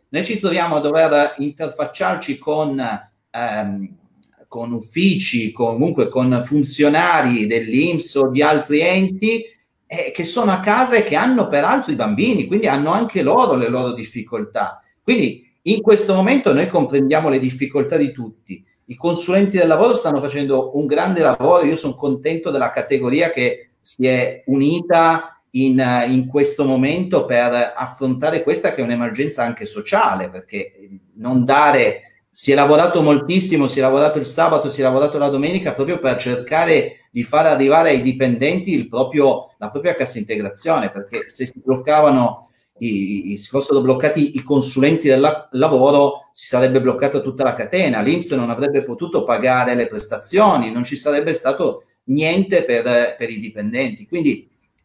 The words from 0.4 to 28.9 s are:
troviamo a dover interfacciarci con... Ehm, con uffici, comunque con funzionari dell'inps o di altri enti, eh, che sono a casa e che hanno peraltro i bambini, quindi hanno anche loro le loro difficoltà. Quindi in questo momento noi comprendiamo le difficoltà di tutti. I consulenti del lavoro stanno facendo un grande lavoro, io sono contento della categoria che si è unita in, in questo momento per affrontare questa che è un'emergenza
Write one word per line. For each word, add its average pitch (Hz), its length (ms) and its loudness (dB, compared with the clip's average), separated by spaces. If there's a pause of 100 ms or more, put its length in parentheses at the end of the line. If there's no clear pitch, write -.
troviamo 170 340 -2
a 151 60 0
dover 147 580 2
interfacciarci 160 960 -6
con... 147 460 -4 (480)
Ehm, 107 680 -6 (560)
con 117 200 -10
uffici, 120 800 -2
comunque 123 560 0
con 127 360 0
funzionari 147 1040 2
dell'inps 120 680 -2
o 135 120 2
di 131 140 2
altri 147 380 2
enti, 190 640 0 (440)
eh, 165 240 -8
che 175 140 -6
sono 214 260 0
a 180 100 2
casa 240 360 2
e 214 80 4
che 147 120 -2
hanno 233 320 2
peraltro 170 420 0
i - 60 -2
bambini, 139 500 0
quindi 214 200 0
hanno 143 240 0
anche 202 320 -2
loro - 320 2
le 120 160 0
loro 123 240 -2
difficoltà. 107 880 -8 (200)
Quindi 196 480 -2 (120)
in 214 180 0
questo 208 340 4
momento 202 380 2
noi 160 160 2
comprendiamo 147 640 0
le 135 80 2
difficoltà 131 580 -2
di 143 160 0
tutti. 110 500 -16 (220)
I 123 100 -16
consulenti 185 640 0
del 170 120 4
lavoro 185 260 4
stanno 147 260 0
facendo 135 560 -2
un 147 80 0
grande 165 380 0
lavoro, 151 420 4
io 131 120 0
sono 131 180 -6
contento 160 560 -4
della 135 200 -2
categoria 135 600 0
che 123 400 -4 (100)
si - 260 -4
è 127 420 0
unita 165 920 0 (100)
in, 131 300 2 (260)
in 131 180 0
questo 143 400 0
momento 143 580 0
per 120 500 0
affrontare 131 680 -4
questa - 320 -2
che 139 80 -6
è - 20 -2
un'emergenza 120 580 -4